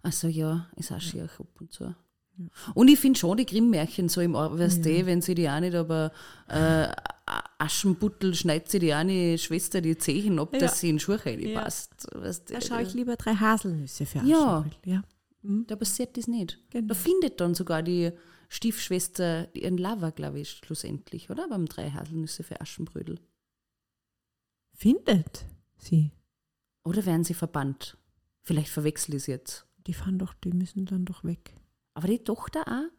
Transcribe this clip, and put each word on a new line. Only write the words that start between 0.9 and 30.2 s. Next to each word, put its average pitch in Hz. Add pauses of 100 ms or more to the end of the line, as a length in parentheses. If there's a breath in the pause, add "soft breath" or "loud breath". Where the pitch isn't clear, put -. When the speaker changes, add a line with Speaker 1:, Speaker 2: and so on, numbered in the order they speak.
Speaker 1:
auch -
Speaker 2:
Ja. -
Speaker 1:
schier 170
ab - (140)
und 165
zu. -
Speaker 2:
Ja. 180 (800 loud breath)
Speaker 1:
Und 247
ich 285
find 269
schon 180
die 254
Grimm-Märchen 190
so 180
im 175
Ohr, 151
weißt 175
Speaker 2:
Ja. 160
Speaker 1:
du, 185
wenn 175
sie 180
die 170
eine 160
da 170
bei, 160 (380 loud breath)
äh, 160 (340)
A-, - (140)
Aschenputtel 185
schneidet 165
sie 196
die 165
eine 170
Schwester 175
die 165
Zehen 196
ab, 156
Speaker 2:
Ja. 269
Speaker 1:
dass 247
sie 175
in 156
Schuhe 202
Speaker 2:
Ja. -
Speaker 1:
reinpasst, -
weißt -
du. -
Speaker 2:
Da -
schau -
ich 185
lieber 240
drei 226
Haselnüsse 190
für -
Speaker 1:
Ja. 277
Speaker 2:
Aschenbrödel. 156
Ja. 190 (400)
Mhm. 208
Speaker 1:
Da 214
passiert 240
das 233
nicht. 226 (120)
Speaker 2:
Genau. 226
Speaker 1:
Da 226
findet 359
dann 175
sogar 170
die 170 (380 loud breath)
Stiefschwester 175
ihren 180
Lover, 180
glaub 147
ich, 143
schlussendlich, -
oder? 320
Beim 190
drei -
Haselnüsse 160
für -
Aschenbrödel. 165 (1500)
Speaker 2:
Findet 208 (320)
sie? 151 (720)
Speaker 1:
Oder 190
werden 170
sie 170
verbannt? 139 (440)
Vielleicht 151
verwechsel 151
ich's 139
jetzt. - (200)
Speaker 2:
Die 175
fahren 190
doch, 185